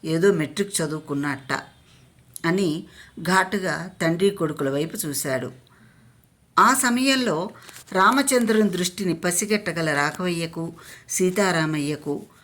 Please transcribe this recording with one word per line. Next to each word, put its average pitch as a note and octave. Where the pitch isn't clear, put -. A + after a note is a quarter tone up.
ఏదో E3
మెట్రిక్ E3+
చదువుకున్నట్ట D3
అని F3
ఘాటుగా F#3
తండ్రి E3+
కొడుకుల D3+
వైపు D#3
చూశాడు. C3
ఆ A3
సమయంలో B3
రామచంద్రుని A3
దృష్టిని F3+
పసిగట్టగల F3
రాఘవయ్యకు, E3
సీతారామయ్యకు D#3+